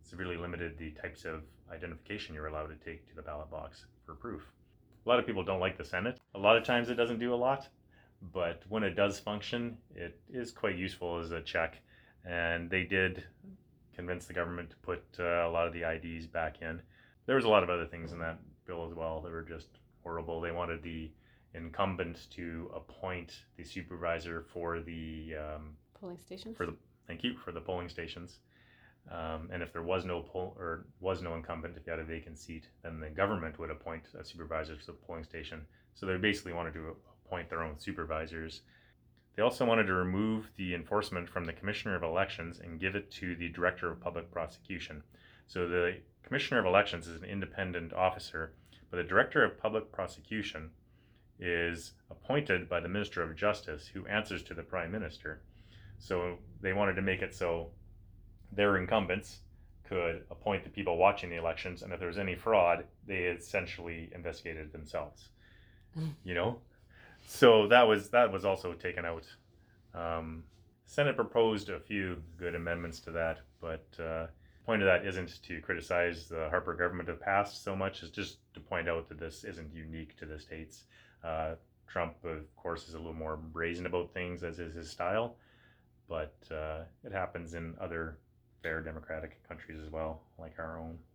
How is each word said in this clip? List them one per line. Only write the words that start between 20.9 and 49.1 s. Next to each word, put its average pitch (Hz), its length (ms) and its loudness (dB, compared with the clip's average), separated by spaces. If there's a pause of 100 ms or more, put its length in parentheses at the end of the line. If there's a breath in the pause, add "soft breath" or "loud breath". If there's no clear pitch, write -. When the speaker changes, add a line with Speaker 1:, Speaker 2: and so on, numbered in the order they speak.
Speaker 1:
incumbent 85 800 -2
to 85 420 -8
appoint 87 680 -8 (140)
the 82 60 -14
supervisor 82 800 -4 (100)
for 85 260 -2
the, 80 560 -8
um, 76 400 -8 (240)
Speaker 2:
Polling 175 180 -12
stations? 190 380 -14
Speaker 1:
for - 100 -4
the, 165 100 -8 (320)
thank 82 160 -8
you, 123 140 -2
for - 140 -10
the 82 100 -8
polling 87 280 -4
stations. 87 500 -10 (680 soft breath)
Um, 80 420 -6
and 87 120 -4
if 82 100 -10
there 85 80 -4
was 90 240 0
no 87 160 -2
poll, 92 380 -6
or 82 260 -4 (140)
was 90 240 0
no 85 100 -4
incumbent, 82 420 -6
if 80 120 -14
you 85 40 -6
had 80 80 -4
a 80 40 -6
vacant 80 340 -10
seat, 80 320 -14 (140)
then 82 160 -8
the 78 100 -8
government 82 480 0
would 80 140 -6
appoint 80 320 -10 (100)
a 85 100 -14
supervisor 78 540 -6
to - 80 -16
the 85 80 -14
polling 82 300 -10
station. 78 420 -12 (300 soft breath)
So 101 100 -8
they 92 120 2
basically 92 360 2
wanted 82 220 -4
to 80 200 -8 (300)
appoint 85 240 -6
their 82 140 -2
own 76 160 -6
supervisors. 80 840 -4 (720 soft breath)
They 101 60 2
also 123 240 4
wanted 113 220 8
to 92 60 4
remove 101 640 2
the 90 180 -2
enforcement 87 520 0
from 87 180 -4
the 82 80 -4
Commissioner 101 420 -2
of 82 80 0
Elections 85 560 0
and 82 200 -10
give 95 160 0
it 101 160 -4
to 90 240 -4
the 85 140 -4
Director 90 400 0
of 80 100 -6
Public 85 320 -6
Prosecution. 80 720 -8 (460 loud breath)
So 90 200 0
the 87 300 4 (240)
Commissioner 127 380 2
of 95 80 4
Elections 90 400 6
is 82 120 -10
an 87 80 -10
independent 92 680 -4
officer, 87 600 0 (380 loud breath)
but 90 60 -2
the 87 60 0
Director 113 400 6